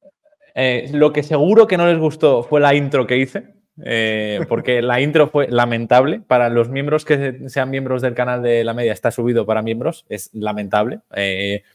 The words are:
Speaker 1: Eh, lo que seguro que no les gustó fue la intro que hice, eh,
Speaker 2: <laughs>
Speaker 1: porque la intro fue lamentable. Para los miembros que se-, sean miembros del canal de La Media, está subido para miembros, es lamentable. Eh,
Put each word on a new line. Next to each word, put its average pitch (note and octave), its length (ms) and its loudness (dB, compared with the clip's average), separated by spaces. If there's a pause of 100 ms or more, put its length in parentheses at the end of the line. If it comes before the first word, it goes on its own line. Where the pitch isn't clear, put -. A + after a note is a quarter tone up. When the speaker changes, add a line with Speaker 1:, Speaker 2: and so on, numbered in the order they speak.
(560)
Speaker 1:
Eh, B2+ 380 0
lo D3+ 200 4
que D3 100 -2
seguro E3+ 440 4
que F3+ 100 0
no F3 100 2
les E3+ 120 4
gustó C#3+ 440 2
fue D3 160 2
la C#3+ 140 6
intro C#3 320 0
que B2+ 120 0
hice, C3+ 360 -4 (320)
eh, A2 560 -2
Speaker 2:
<laughs> - 80 -8
Speaker 1:
porque A#2+ 320 0
la B2 180 0
intro D3 300 2
fue C#3+ 200 0
lamentable. B2 720 2
Para B2 280 2
los A#2 200 0
miembros C#3+ 360 -4
que C#3+ 120 2
se-, C3 320 -8
sean C3 200 -4
miembros C3 320 -4
del B2 120 -2
canal B2 280 -4
de A#2 220 0
La A2+ 100 -4
Media, A#2 200 -2
está A2 180 -4
subido A#2 340 0
para A2 160 0
miembros, A2+ 480 -6
es G#2 240 -12
lamentable. G#2+ 680 -4 (160)
Eh, G2+ 480 -4 (100)